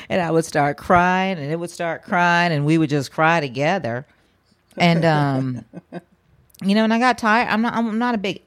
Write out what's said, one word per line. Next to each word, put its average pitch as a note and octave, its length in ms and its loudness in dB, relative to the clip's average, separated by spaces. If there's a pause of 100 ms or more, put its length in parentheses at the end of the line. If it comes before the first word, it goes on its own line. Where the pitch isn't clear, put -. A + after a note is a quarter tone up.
And D3+ 120 0
I E3 100 -2
would D#3+ 140 2
start D3 320 0
crying F#3 600 2
and C#3 120 -6
it E3 80 -4
would E3+ 120 -8
start E3 340 -8
crying F3 480 2
and C#3+ 120 0
we D#3+ 140 4
would D#3 120 2
just C#3+ 200 -2
cry E3 300 2
together. C#3+ 640 -4 (720)
And, E3+ 280 2
um, C3+ 600 0 (260)
<laughs> - 720 -20
you G3 140 2
know, A3 80 2
and A3 100 0
I A3+ 60 0
got A#3+ 180 2
tired. A3+ 300 0
I'm G#3+ 140 0
not, A#3+ 120 -2
I'm A3 240 -2
not B3 160 -2
a A3+ 40 -2
big F#3+ 280 -6